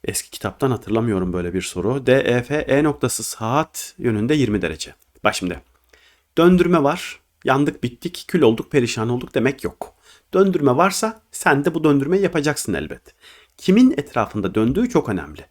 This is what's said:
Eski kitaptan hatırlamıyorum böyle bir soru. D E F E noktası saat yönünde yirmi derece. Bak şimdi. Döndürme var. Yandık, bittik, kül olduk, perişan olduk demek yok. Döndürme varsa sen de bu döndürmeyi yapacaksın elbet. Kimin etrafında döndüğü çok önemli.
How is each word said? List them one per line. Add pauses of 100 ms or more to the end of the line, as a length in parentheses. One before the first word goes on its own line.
Eski
kitaptan
hatırlamıyorum
böyle
bir
soru.
D
E
F
E
noktası
saat
yönünde
yirmi
derece. (300)
Bak
şimdi. (800)
Döndürme
var. (240)
Yandık,
bittik,
kül
olduk,
perişan
olduk
demek
yok. (400)
Döndürme
varsa (100)
sen
de
bu
döndürmeyi
yapacaksın
elbet. (420)
Kimin
etrafında
döndüğü
çok
önemli.